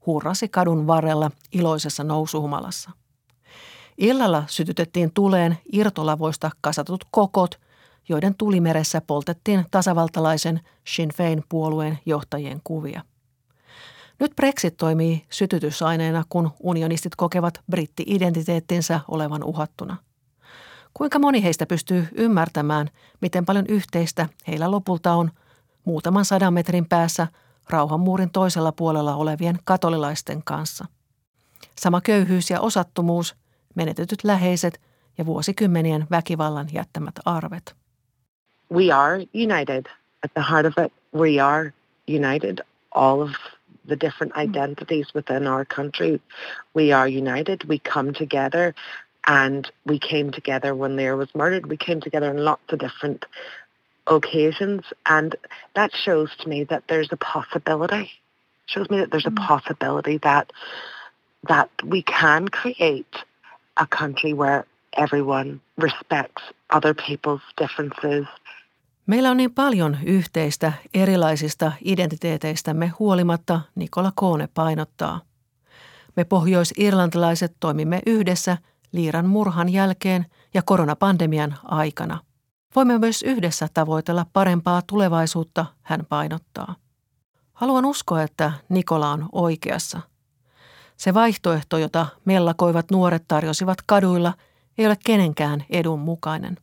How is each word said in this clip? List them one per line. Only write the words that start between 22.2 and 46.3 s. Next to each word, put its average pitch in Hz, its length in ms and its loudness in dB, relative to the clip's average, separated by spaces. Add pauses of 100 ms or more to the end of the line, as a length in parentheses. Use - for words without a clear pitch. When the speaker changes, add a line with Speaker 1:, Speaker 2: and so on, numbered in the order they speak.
Speaker 1:
miten 180 260 0
paljon 196 220 2
yhteistä 170 600 -2 (180)
heillä 165 240 -2
lopulta 185 420 0
on – 170 180 2 (540)
muutaman 175 400 2
sadan 185 300 2
metrin 175 340 0
päässä 170 380 2 (440)
rauhanmuurin 170 600 0
toisella 175 420 0
puolella 156 420 0
olevien 156 500 -2
katolilaisten 156 800 -2
kanssa? 151 400 -8 (960)
Sama 180 200 4
köyhyys 185 500 2
ja 175 100 -2
osattomuus, 175 760 -2 (380)
menetetyt 165 500 -4
läheiset 180 560 2 (380)
ja 160 80 -4
vuosikymmenien 165 840 0
väkivallan 156 600 -2
jättämät 156 420 -8 (100)
arvet. 170 520 -6 (960)
Speaker 2:
We 175 200 4
are 143 220 4 (200)
united. 160 520 0 (380)
At 151 100 -8
the 151 160 -2
heart 156 160 4
of 160 200 0
it, - 60 -8 (220)
we 156 260 2
are 147 320 2 (360)
united. 143 500 -2 (360)
All 135 260 4
of 147 100 -4 (560)
the 151 140 -2
different 156 340 -4
Speaker 1:
Mm. 151 80 -2
Speaker 2:
identities 143 720 -4
within 139 340 -2
our 131 180 -2 (100)
country, 147 440 -2 (560)